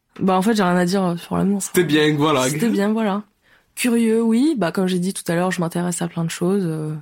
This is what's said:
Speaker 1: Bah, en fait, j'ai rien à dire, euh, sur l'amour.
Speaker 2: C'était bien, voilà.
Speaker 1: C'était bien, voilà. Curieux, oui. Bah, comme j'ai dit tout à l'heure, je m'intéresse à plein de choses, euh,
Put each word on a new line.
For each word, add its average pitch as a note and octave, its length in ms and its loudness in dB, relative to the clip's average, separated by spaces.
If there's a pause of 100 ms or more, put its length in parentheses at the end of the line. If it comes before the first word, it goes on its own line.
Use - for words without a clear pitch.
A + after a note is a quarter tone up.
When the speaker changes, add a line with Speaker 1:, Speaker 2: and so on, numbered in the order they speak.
(200)
Speaker 1:
Bah, F#3 180 2
en F#3 40 2
fait, A3 140 2
j'ai G#3 80 2
rien F3+ 120 2
à F3+ 100 2
dire, F#3+ 180 0
euh, F3 140 -2
sur F3 200 -6
l'amour. F#3+ 240 0
Speaker 2:
C'était - 220 0
bien, D3+ 320 2
voilà. C#3+ 340 2
Speaker 1:
C'était D3+ 200 0
bien, G3+ 240 0
voilà. G#3 300 -2 (520)
Curieux, A#3 460 2
oui. A#3 360 2
Bah, F3 140 0
comme F#3 160 0
j'ai F#3 120 0
dit F#3 140 -2
tout - 160 -8
à E3+ 60 0
l'heure, F3+ 160 0
je F3+ 100 -4
m'intéresse F3 400 -4
à E3+ 60 -4
plein E3 160 -4
de E3 60 -2
choses, F#3 360 -2
euh, D#3 360 -6